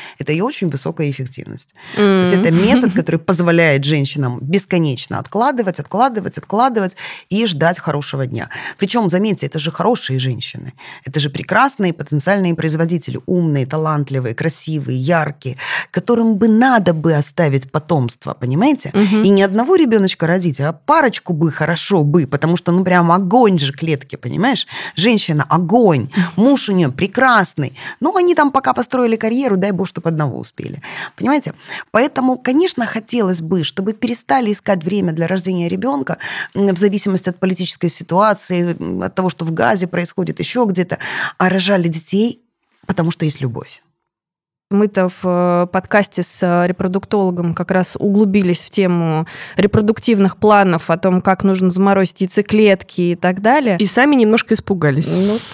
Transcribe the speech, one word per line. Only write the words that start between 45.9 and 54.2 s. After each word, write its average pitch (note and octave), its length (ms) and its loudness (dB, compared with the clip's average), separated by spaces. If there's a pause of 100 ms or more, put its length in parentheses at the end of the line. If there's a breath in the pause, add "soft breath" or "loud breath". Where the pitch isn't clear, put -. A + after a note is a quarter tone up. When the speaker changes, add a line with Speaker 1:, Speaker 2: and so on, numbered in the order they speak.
Speaker 2:
с, - 180 -10
э, F3 260 2
репродуктологом F#3 840 -2
как F3 160 -4
раз F#3 300 0
углубились G3 600 2
в - 120 -18
тему E3+ 560 0 (280 loud breath)
репродуктивных G#3 800 2
планов, G3 520 4
о E3+ 80 2
том, F#3 240 2
как F#3 220 0
нужно F#3+ 260 2
заморозить F#3+ 520 2
яйцеклетки G3+ 800 2
и F3 140 0
так F#3 260 -2
далее. A#3 380 2
Speaker 3:
И G#3 60 2
сами C4+ 300 4
немножко A3+ 400 4